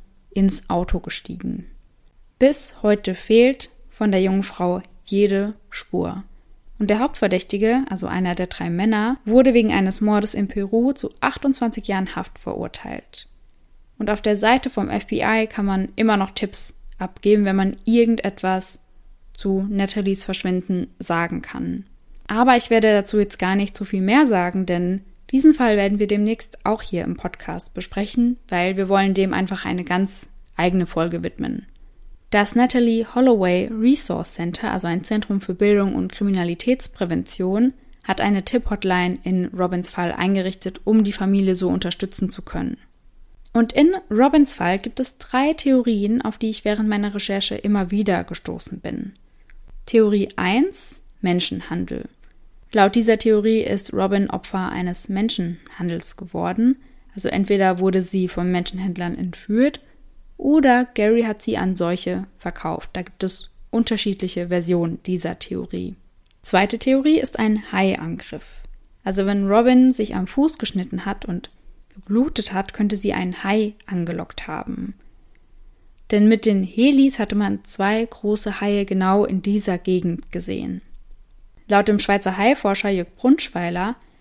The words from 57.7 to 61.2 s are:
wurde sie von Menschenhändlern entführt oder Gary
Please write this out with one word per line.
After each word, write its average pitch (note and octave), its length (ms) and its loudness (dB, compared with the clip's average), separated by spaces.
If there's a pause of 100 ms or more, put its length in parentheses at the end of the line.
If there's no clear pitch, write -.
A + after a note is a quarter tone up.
wurde F#3 240 2
sie F#3 260 -2
von F3+ 240 -2
Menschenhändlern F3+ 640 -4
entführt G#3+ 640 -2 (540)
oder C4+ 500 4 (100)
Gary A3 260 4